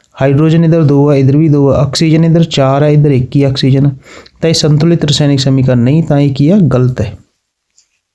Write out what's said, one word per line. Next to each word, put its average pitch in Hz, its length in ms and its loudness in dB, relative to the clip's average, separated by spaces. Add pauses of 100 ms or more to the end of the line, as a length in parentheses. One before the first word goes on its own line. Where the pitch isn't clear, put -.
(220)
ਹਾਈਡਰੋਜਨ 156 440 0
ਇੱਧਰ 165 180 2
ਦੋ 143 260 2
ਆ, 143 60 2
ਇੱਧਰ 135 220 2
ਵੀ 160 120 2
ਦੋ 143 200 2
ਆ, 139 80 0
ਆਕਸੀਜਨ 160 480 0
ਇੱਧਰ 165 180 2
ਚਾਰ 139 380 -2
ਆ, 151 60 0
ਇੱਧਰ 147 240 2
ਇੱਕ 131 240 -2
ਹੀ 143 80 0
ਆਕਸੀਜਨ 135 440 0
ਆ, 135 40 -2 (500)
ਤਾਂ 165 80 0
ਇਹ 165 40 0
ਸੰਤੁਲਿਤ 160 520 0
ਰਸਾਇਣਿਕ 143 340 0
ਸਮੀਕਰਨ 135 400 0
ਨਹੀਂ, 143 240 0
ਤਾਂ 147 160 -2
ਇਹ 139 160 -2
ਕੀ 143 140 0
ਆ? 202 80 2
ਗਲਤ 127 440 0
ਹੈ। - 120 -8 (1000)